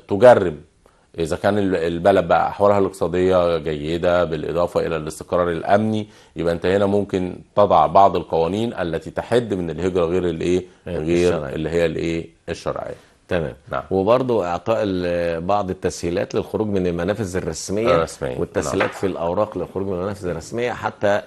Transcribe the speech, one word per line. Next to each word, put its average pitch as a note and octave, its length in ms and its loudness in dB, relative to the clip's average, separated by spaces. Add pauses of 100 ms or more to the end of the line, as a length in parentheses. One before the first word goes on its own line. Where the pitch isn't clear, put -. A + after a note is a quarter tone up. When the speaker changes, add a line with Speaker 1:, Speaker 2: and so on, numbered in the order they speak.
Speaker 1:
تجرم G2+ 500 6 (640)
إذا E2 160 -2
كان G2+ 220 0
ال-، F#2+ 180 0
البلد E2+ 520 2
بقى E2 200 2
أحوالها G2+ 320 2
الاقتصادية F2+ 800 2
جيدة، E2 680 0
بالإضافة D#2+ 640 -2
إلى E2 100 -2
الاستقرار F2 560 -2
الأمني، G#2+ 560 0 (280)
يبقى E2 180 0
أنت E2+ 120 -4
هنا G2 200 2
ممكن G2 500 -2 (200)
تضع F2+ 320 6
بعض F#2+ 280 6
القوانين F2 580 -2
التي D#2+ 380 -6
تحد A2+ 420 -2
من F2+ 160 -4
الهجرة F2 360 0
غير F2+ 240 0
الإيه؟ F2 360 0 (220)
Speaker 2:
غير E2 160 -6
Speaker 1:
غير F2 260 4
Speaker 2:
الشرعية. D2+ 260 -4
Speaker 1:
اللي D#2 140 -4
هي E2+ 160 2
الإيه؟ E2 440 -4 (200)
الشرعية. - 460 -8 (320)
Speaker 2:
تمام. D#2 260 -2 (180)
Speaker 1:
نعم. C2+ 200 -4
Speaker 2:
وبرضو A2 520 2
إعطاء F2 380 -2
ال-، F2 600 -2
بعض G2 280 0
التسهيلات F2+ 640 -4
للخروج G#2+ 320 -2
من F#2+ 200 0
المنافذ F#2 500 -2
الرسمية، F2+ 580 -2
Speaker 1:
الرسمية. D#2 440 -4
Speaker 2:
والتسهيلات F2 500 -2
Speaker 1:
نعم. - 80 -12
Speaker 2:
في G2+ 100 -2
الأوراق F2 500 -2
للخروج F#2+ 300 -6
من G2 60 -4
المنافذ F#2+ 340 -6
الرسمية، G2+ 440 -6
حتى G#2 560 -2